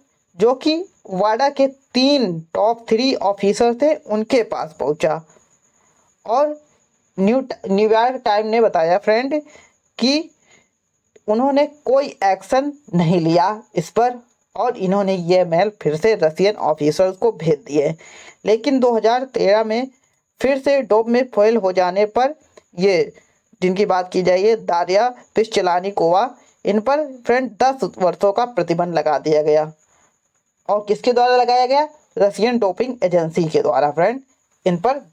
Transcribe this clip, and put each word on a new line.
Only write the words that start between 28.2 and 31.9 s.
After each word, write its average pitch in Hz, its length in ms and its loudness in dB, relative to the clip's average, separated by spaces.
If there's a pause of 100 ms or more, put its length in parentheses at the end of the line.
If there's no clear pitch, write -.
का 233 140 0
प्रतिबंध 170 480 -4
लगा 151 240 0
दिया 151 240 0
गया। 151 300 0 (960)
और 202 200 -2
किसके 214 240 0
द्वारा 247 240 2
लगाया 247 300 2
गया? 285 220 0 (300)